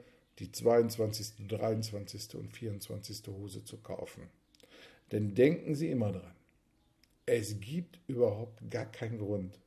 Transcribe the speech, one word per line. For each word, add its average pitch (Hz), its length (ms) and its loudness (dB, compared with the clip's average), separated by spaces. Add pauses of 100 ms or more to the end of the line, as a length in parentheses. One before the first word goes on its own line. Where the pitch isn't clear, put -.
(400)
die 101 120 -8
zweiundzwanzigste, 113 920 4
dreiundzwanzigste 110 920 -4
und 107 140 -10
vierundzwanzigste 107 800 -8
Hose 101 320 -10
zu - 140 -14
kaufen. - 460 -10 (880)
Denn 107 240 0
denken 151 380 6
Sie 156 160 0
immer 117 220 2
dran, 92 240 -8 (920)
es 107 320 2
gibt 147 480 -6
überhaupt 117 640 0
gar 113 160 -2
keinen 113 340 -6
Grund 98 480 -4